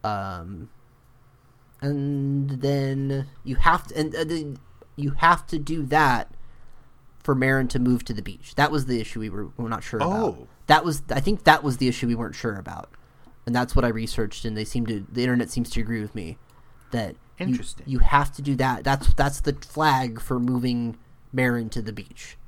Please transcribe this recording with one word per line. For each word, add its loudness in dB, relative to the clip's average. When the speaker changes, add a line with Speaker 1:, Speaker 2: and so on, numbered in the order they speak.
Speaker 1:
Um, -8
and -2
then -2
you -6
have 6
to, -8
and, -2
uh, -2
then -6
you -2
have 6
to -4
do -4
that 2
for 2
Marin 2
to 0
move 2
to -6
the -6
beach. -12
That 2
was 0
the -2
issue -6
we -6
were, -6
we're -6
not -6
sure -6
about. 0
Speaker 2:
Oh. -4
Speaker 1:
That 6
was, -2
I 0
think 0
that 6
was -2
the 2
issue -2
we 0
weren't -8
sure -4
about. -14
And -2
that's -2
what 6
I 2
researched, -4
and -4
they -4
seem -2
to, -4
the -2
internet 0
seems -2
to 0
agree -2
with -10
me -10
that -4
you, -4
Speaker 2:
Interesting. -4
Speaker 1:
you -2
have 8
to -12
do 0
that. 0
That's, 6
that's 2
the 0
flag 0
for -2
moving 0
Marin 0
to -4
the -6
beach. -16